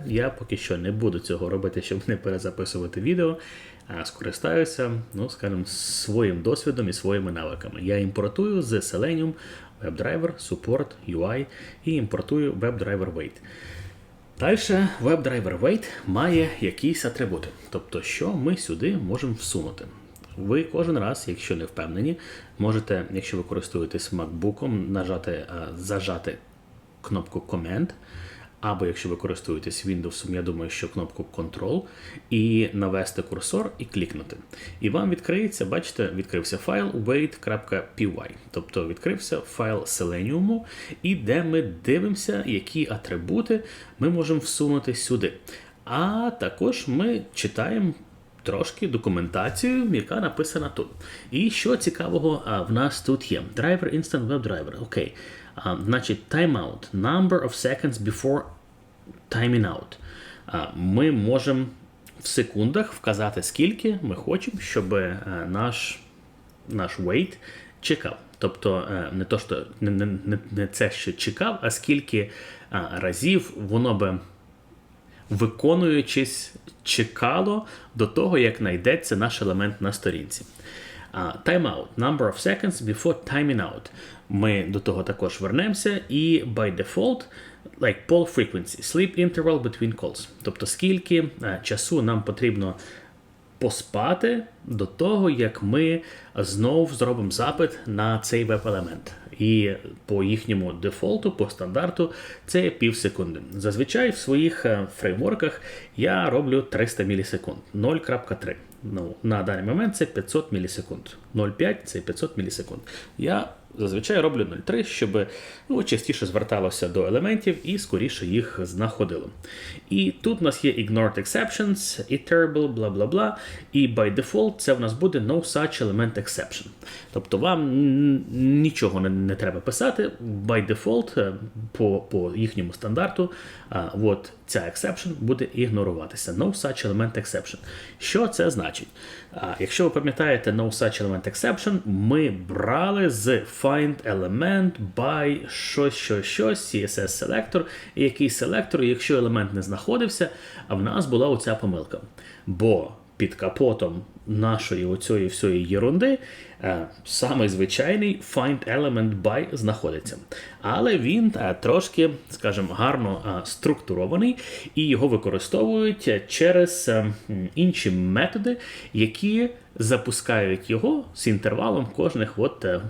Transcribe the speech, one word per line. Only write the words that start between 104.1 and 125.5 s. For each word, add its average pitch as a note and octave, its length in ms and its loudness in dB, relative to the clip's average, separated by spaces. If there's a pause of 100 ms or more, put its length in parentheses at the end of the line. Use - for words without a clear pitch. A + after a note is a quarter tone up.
в - 60 -4
своїх, D3+ 500 2
е, G2+ 200 2 (100)
фреймворках D3+ 640 0 (360)
я F#2+ 340 2
роблю C3 320 4
триста A2+ 400 0
мілісекунд, F#2+ 560 -2 (160)
нуль B2+ 240 2
крапка B2+ 360 -4
три. F#2 220 -6 (260)
Ну, F#2+ 400 -6
на G#2+ 200 2
даний F#2+ 220 -2
момент F#3+ 320 2
це D3+ 100 2
п'ятсот - 460 -2
мілісекунд. F#2 560 -6 (260)
Нуль G#2 160 2
п'ять — G#2 340 0
це - 160 -8
п'ятсот - 360 -6
мілісекунд. - 440 -6 (380)
Я F#3 300 0 (300)
зазвичай G#2+ 420 2
роблю C#3 240 2
нуль E2+ 200 -6
три, G#3+ 200 0
щоб, G#2 420 0 (420)
ну, B3+ 140 2
частіше - 440 -2
зверталося F#2+ 640 0
до F2+ 180 2
елементів F3+ 580 2
і F#3+ 140 -2
скоріше G2 480 -2
їх G#2 360 0
знаходило. F2+ 680 -2 (600)
І F#3+ 300 2
тут A3+ 200 0
у E3+ 40 2
нас C#3+ 200 2
є C3 80 6
ignored A2 460 2
exceptions, G#3 920 -2
iterable, D3+ 640 4
бла-бла-бла. A2+ 600 2 (360)
І C#3 160 6
by G#2+ 260 2
default G#3+ 440 2
це - 140 2
в B2 80 4
нас A2 120 0
буде D3+ 260 2
no A#2+ 180 2
such D#3 480 0